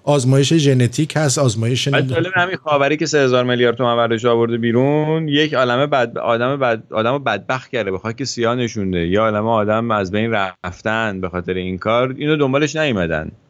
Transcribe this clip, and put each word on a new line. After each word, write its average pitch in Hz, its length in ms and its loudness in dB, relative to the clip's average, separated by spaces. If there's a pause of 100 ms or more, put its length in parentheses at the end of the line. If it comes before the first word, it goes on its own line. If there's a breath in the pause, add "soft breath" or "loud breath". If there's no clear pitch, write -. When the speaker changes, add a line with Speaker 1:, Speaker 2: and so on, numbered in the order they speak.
Speaker 1:
آزمایش 135 500 4
ژنتیک 139 640 2
هست، 151 220 0
آزمایش 120 500 0
Speaker 2:
بعد 139 140 2
Speaker 1:
نمی‌دونم. 165 200 -2
Speaker 2:
جالب 185 140 -4
همین 180 200 0
خاوری 147 400 0
که 160 100 -2
سه 147 120 2
هزار 127 260 4
میلیارد 120 320 2
تومن 120 200 0
ورش 117 280 0
آورده 117 320 2
بیرون، 147 720 0
یک 151 260 0
عالمه 127 320 2
بد-، 123 320 0
آدم 120 380 0
بد-، 120 360 -2
آدم 117 260 0
بدبخت 127 520 -4
کرده 107 200 -4
به 92 80 -4
خاک 113 260 -6
سیاه 117 300 -2
نشونده، 98 520 -2
یا 98 160 2
عالمه 107 260 0
آدم 110 420 0
از 101 200 -2
بین 107 200 -2
رفتن 101 920 -4
به 92 80 -4
خاطر 90 260 -6
این 92 240 -6
کار، 120 400 -2
اینو 151 180 -2
دنبالش 143 400 0
نیومدن. 85 540 -2 (200)